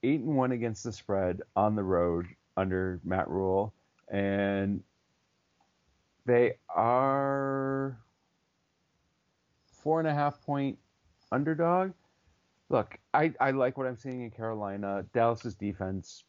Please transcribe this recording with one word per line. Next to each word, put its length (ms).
eight 160
and 160
one 160
against 320
the 80
spread 500
on 220
the 60
road 440
under 480
Matt 240
Rhule, 440
and 760
they 320
are 1300
four 180
and 80
a 60
half 280
point 360
underdog. 600
Look, 300
I, 260
I 120
like 260
what 100
I'm 100
seeing 260
in 80
Carolina. 800
Dallas's 420
defense 720